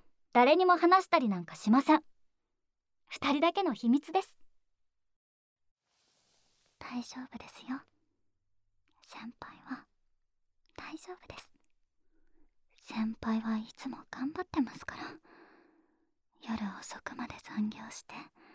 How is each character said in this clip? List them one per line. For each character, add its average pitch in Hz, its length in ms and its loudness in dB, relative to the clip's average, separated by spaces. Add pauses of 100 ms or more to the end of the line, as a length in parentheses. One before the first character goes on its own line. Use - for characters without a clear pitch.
(320)
誰 247 220 8
に 370 100 6
も 359 120 6
話 359 280 6
し - 40 -16
た 339 100 4
り 254 100 2
な 190 120 0
ん 170 40 -8
か - 120 -16
し - 140 0
ま 254 120 8
せ 311 140 8
ん。 - 80 0 (1040)
二 - 240 -2
人 285 80 2
だ 339 120 4
け 403 100 0
の 320 100 0
秘 233 160 -2
密 302 240 2
で 381 100 2
す。 - 160 -12 (2500)
大 247 240 -8
丈 254 200 -12 (100)
夫 233 60 -14
で - 100 -20
す - 120 -16 (100)
よ。 269 100 -6 (1200)
先 233 380 -16
輩 - 240 -14
は、 - 220 -12 (880)
大 - 220 -12
丈 - 160 -16
夫 - 140 -20
で - 100 -16
す。 - 140 -12 (1300)
先 220 380 -6
輩 220 200 -2
は 220 160 -2
い 220 100 -6 (100)
つ - 120 -10
も 254 100 -10 (120)
頑 262 220 -6
張 359 100 -6
っ - 20 -14
て - 160 -2
ま 226 140 -2
す - 100 -10
か - 120 -12
ら。 - 60 -14 (1400)
夜 226 120 -6 (240)
遅 - 240 -12
く - 140 -12
ま 240 100 -8
で - 160 -12
残 214 280 -4
業 - 80 -12 (120)
し - 140 -12
て、 - 100 -20 (400)